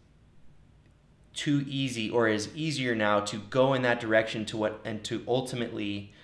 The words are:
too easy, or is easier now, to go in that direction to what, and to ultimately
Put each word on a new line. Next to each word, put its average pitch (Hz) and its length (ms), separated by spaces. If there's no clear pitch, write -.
too 143 320
easy, 131 420
or 117 200
is 104 260
easier 131 400
now, 104 240
to 104 200
go 131 360
in 127 80
that 123 160
direction 110 460
to 110 120
what, 107 280
and 110 180
to 113 240
ultimately 110 840